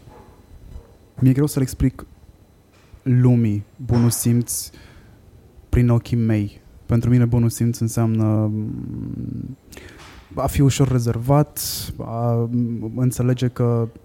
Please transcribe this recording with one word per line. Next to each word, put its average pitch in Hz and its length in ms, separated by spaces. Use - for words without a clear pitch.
Mi-e 131 100
greu 139 140
să-l 143 160
explic - 440
lumii 120 600
bunul 120 240
simț - 600
prin 120 200
ochii 120 280
mei. 110 440
Pentru 117 240
mine 120 160
bunul 117 240
simț 117 300
înseamnă, 113 440
mm, 107 1300
a 131 120
fi - 140
ușor 135 300
rezervat, 120 720
a, 117 540
mm, 117 440
înțelege 127 520
că 117 400